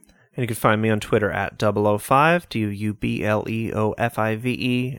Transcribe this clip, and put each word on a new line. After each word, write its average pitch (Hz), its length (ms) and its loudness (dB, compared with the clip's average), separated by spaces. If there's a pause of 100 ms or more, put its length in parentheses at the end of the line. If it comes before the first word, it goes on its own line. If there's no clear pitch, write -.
(340)
And 135 80 -6
you 113 60 -2
can 113 80 -4
find 110 260 2
me 110 80 4
on 107 80 4
Twitter 104 320 0
at 95 280 -4
double 104 280 2
oh 104 120 2
five, 156 500 2
D 110 180 -2
O - 40 -2
U 104 220 -4
B 117 300 -4
L 104 260 0
E 113 240 -4
O 107 200 0
F 117 260 -2
I 110 160 0
V 123 160 -2
E, 123 480 -2